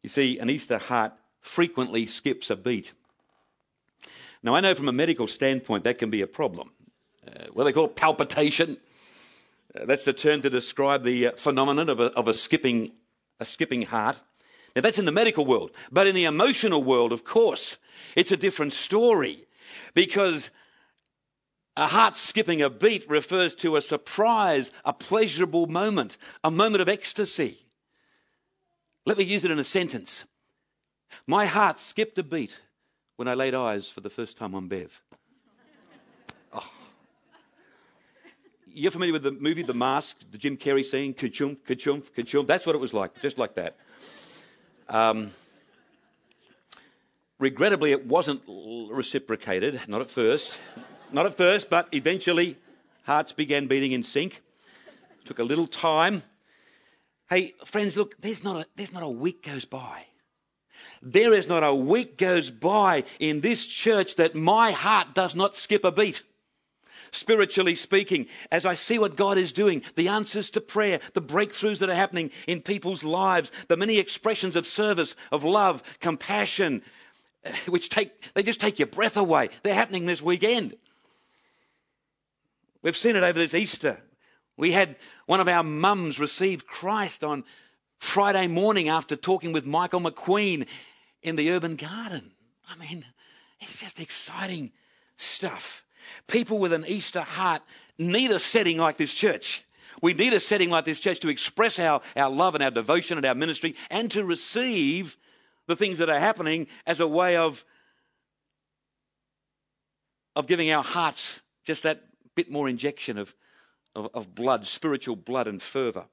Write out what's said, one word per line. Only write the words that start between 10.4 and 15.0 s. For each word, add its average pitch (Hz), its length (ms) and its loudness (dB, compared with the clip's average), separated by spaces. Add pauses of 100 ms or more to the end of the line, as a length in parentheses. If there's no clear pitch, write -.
to 139 80 0
describe 131 540 0
the, 123 240 2
uh, 117 60 2
phenomenon 143 580 0
of 120 100 0
a, 120 40 6 (100)
of 117 140 0
a 110 40 2
skipping, 120 600 0 (480)
a 117 40 -10
skipping 131 380 -6
heart. 110 360 -2 (560)
Now, - 60 2
that's 214 180 2
in 202 60 0